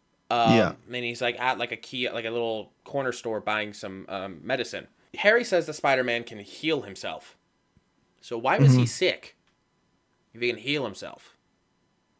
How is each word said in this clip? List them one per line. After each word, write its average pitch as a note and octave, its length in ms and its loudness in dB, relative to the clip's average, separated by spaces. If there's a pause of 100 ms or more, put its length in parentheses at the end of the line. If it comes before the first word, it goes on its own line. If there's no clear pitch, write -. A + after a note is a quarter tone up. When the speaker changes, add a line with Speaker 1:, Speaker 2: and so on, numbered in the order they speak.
(300)
Speaker 1:
Um, A#2 260 6
Speaker 2:
Yeah. G#2 160 4 (140)
Speaker 1:
and A#2+ 180 -6
he's, A#2+ 160 -6
like, A#2+ 200 -2
at, B2 180 0
like, A#2+ 140 -4
a A2 40 -6
key, B2 320 -6
like, A2+ 160 -4
a A2+ 60 -4
little A2+ 420 -4 (120)
corner C3 280 -4
store A2 280 -6
buying G#2+ 320 -4
some, F#2+ 360 -12
um, F#2+ 340 -8
medicine. A2 440 -4 (300)
Harry A3+ 280 4
says E3+ 220 0
the D3+ 80 -6
Spider-Man B2 500 0
can A2 140 -16
heal C#3+ 440 -4
himself. F#2+ 540 -12 (840)
So - 180 -8
why C3 200 2
was C3+ 140 10
he B2+ 100 8
Speaker 2:
Mm-hmm. A#2+ 40 6
Speaker 1:
sick - 500 -2 (960)
if A#2 80 -20
he A#2+ 80 0
can A#2 100 -2
heal C#3+ 260 -2
himself? - 520 -12 (840)